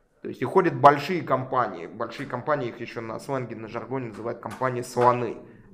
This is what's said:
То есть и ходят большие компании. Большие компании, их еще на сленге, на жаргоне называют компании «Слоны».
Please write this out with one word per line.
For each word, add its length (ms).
То 80
есть 140
и 20
ходят 300
большие 480
компании. 640
Большие 420
компании, 400
их 100
еще 220
на 180
сленге, 380
на 120
жаргоне 400
называют 320
компании 420
«Слоны». 560